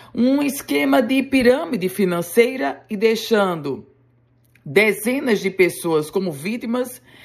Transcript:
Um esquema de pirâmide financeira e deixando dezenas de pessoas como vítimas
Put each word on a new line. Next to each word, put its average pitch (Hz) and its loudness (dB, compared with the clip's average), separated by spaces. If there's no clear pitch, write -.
Um 262 2
esquema 277 0
de 262 0
pirâmide 262 2
financeira 233 0
e 214 -6
deixando 190 0
dezenas 214 0
de 185 -2
pessoas 170 0
como 185 -4
vítimas 233 -6